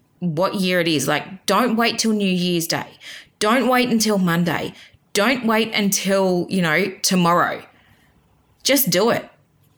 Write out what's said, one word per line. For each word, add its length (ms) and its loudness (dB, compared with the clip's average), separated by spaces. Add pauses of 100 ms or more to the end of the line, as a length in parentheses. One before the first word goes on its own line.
(180)
what 380 -2
year 240 0
it 80 0
is. 180 0
Like, 400 -6
don't 300 0
wait 220 0
till 140 0
New 160 0
Year's 380 0
Day. 320 -6 (400)
Don't 300 0
wait 200 2
until 300 0
Monday. 560 0 (400)
Don't 320 0
wait 280 0
until, 760 0
you 140 0
know, 300 0 (100)
tomorrow. 600 2 (1000)
Just 280 2
do 200 2
it. 180 -2 (500)